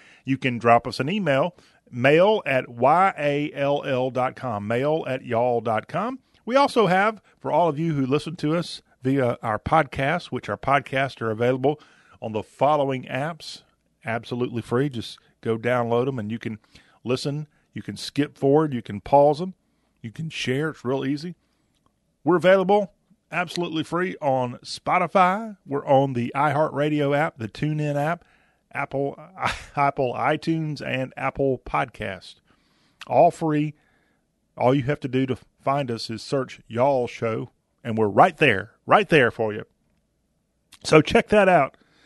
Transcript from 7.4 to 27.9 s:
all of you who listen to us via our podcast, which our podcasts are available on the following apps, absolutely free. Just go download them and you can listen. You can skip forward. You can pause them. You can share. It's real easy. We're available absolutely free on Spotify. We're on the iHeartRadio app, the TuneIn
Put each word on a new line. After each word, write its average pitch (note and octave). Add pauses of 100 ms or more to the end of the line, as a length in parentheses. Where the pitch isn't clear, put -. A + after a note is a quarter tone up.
all E3
of C#3+
you E3
who C3+
listen D3
to D3+
us - (200)
via C3
our G#2+
podcast, D#3
which B2+
our G#2
podcasts C3+
are A2+
available C3 (400)
on A2+
the G#2
following C#3
apps, D3+ (420)
absolutely A#2+
free. C3+
Just A#2 (220)
go A2+
download A#2+
them C3
and G#2
you A#2
can A2 (460)
listen. C#3+ (260)
You G#2+
can G#2
skip -
forward. D3
You A#2
can G#2
pause C#3+
them. F#3 (460)
You A#2
can D#3+
share. C#3+
It's -
real C3
easy. D3 (880)
We're E3+
available F#3+ (360)
absolutely E3
free F3+
on C3
Spotify. F#3
We're C#3
on C#3
the A#2+
iHeartRadio C#3+
app, D#3
the A2
TuneIn D3+